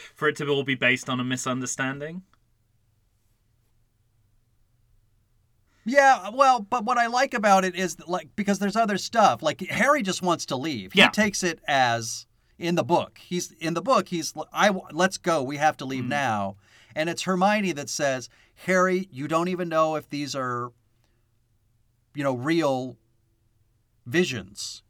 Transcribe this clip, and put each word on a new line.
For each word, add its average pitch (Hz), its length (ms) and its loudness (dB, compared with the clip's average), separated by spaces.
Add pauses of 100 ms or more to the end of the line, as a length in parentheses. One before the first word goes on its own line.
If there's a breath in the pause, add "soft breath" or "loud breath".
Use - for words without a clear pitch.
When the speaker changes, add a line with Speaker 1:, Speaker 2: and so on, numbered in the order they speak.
(160 loud breath)
Speaker 1:
for 151 140 0
it 147 80 -2
to 147 100 -6
all 139 160 0
be 135 120 -2
based 127 340 0
on 127 100 -4
a 123 40 -4
misunderstanding? 131 960 -6 (3750)
Speaker 2:
Yeah, 247 480 4
well, 262 260 6
but 220 240 -4
what 247 140 0
I 233 100 2
like 254 260 0
about 202 320 4
it 180 100 -2
is 180 200 -4
that, - 140 -16
like, 160 260 -6
because 196 240 0
there's 202 160 -2
other 208 220 0
stuff. 175 440 4
Like, 156 280 -2
Harry 254 340 2
just 185 180 -4
wants 175 260 0
to 143 80 -4
leave. 160 380 -6
He 190 60 4
Speaker 1:
Yeah. 175 100 8
Speaker 2:
takes 208 320 0
it 165 260 -4
as, 117 600 0 (320)
in 170 160 -2
the 156 80 2
book, 123 340 0
he's, - 360 -8
in 165 200 -4
the 165 80 -4
book, 254 280 2
he's, 160 240 -6 (180)
"I 175 160 4
w-, 190 240 0
let's 185 260 0
go. 160 240 0
We 139 160 -6
have 151 200 2
to 139 80 -10
leave 131 180 -6
Speaker 1:
Mm. 127 60 -6
Speaker 2:
now." 107 460 -2 (400 soft breath)
And 160 140 -2
it's 170 140 -6
Hermione 190 500 0
that 147 160 -8
says, 135 400 -2 (360 soft breath)
"Harry, 185 460 2
you 135 160 -8
don't 165 200 0
even 180 220 -4
know 156 260 2
if 151 140 -8
these 143 260 -8
are, 123 360 -6 (1400)
you 143 100 -8
know, 131 120 0
real 131 640 0 (1080)
visions. 131 840 -4